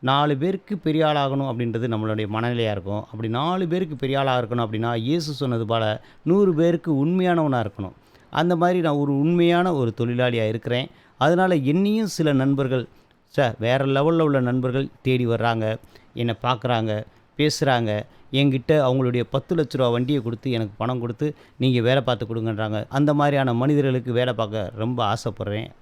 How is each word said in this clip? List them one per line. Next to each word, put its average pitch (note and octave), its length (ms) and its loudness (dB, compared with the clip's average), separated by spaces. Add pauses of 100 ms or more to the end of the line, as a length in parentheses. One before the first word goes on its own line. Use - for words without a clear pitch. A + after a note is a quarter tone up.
நாலு C#3+ 360 2
பேருக்கு F#3 420 -4
பெரிய D#3 280 0
ஆளாகணும் C#3 380 0
அப்படின்றது A#2 440 -4
நம்மளுடைய A2 440 -2
மனநிலையா A#2 380 -2
இருக்கும். G2+ 300 -6
அப்படி A2 280 -8
நாலு E3+ 380 -2
பேருக்கு E3 300 -4
பெரிய C3+ 220 -2
ஆளா C3+ 220 0
இருக்கணும் A#2 280 -2
அப்படின்னா, A2+ 280 -2
இயேசு D3 360 -2
சொன்னது B2 340 -2
போல A2 360 -2 (200)
நூறு F#3 320 4
பேருக்கு E3 520 2
உண்மையானவனா E3+ 600 2
இருக்கணும். G2 260 -10 (380)
அந்த E3+ 260 0
மாதிரி F3+ 240 2
நான் D#3+ 140 0
ஒரு C#3+ 240 0
உண்மையான E3+ 560 2
ஒரு B2 220 0
தொழிலாளியா A#2+ 520 0
இருக்கிறேன். A#2+ 400 -4 (300)
அதனால F3 360 4
என்னையும் F#3+ 520 2
சில D#3+ 260 0
நண்பர்கள், C3 540 0 (500)
ச-, A#2+ 220 0
வேற B2 260 0
லெவல்ல C#3+ 360 2
உள்ள C#3+ 200 2
நண்பர்கள் B2+ 480 0 (140)
தேடி B2+ 240 0
வர்றாங்க, A2+ 500 0 (380)
என்னை A#2 280 -2
பார்க்குறாங்க, A2+ 640 -2 (320)
பேசுறாங்க. B2 680 0 (300)
என்கிட்ட C3+ 400 2
அவங்களுடைய B2+ 580 2
பத்து C3+ 240 -2
லட்ச D#3 220 -2
ரூபா B2+ 120 2
வண்டியை B2+ 340 0
கொடுத்து, A#2 280 -6
எனக்கு A2 260 -2
பணம் B2 240 -4
கொடுத்து, A#2+ 340 -4 (220)
"நீங்க B2+ 240 2
வேலை B2 220 4
பார்த்து A#2 240 -2
கொடுங்கன்றாங்க." A2 640 -4
அந்த C#3+ 260 2
மாதிரியான C#3+ 400 2
மனிதர்களுக்கு B2+ 580 0
வேலை B2 200 0
பார்க்க G#2+ 440 -4
ரொம்ப A2 380 -2
ஆசைப்படுறேன் G2+ 540 -6 (140)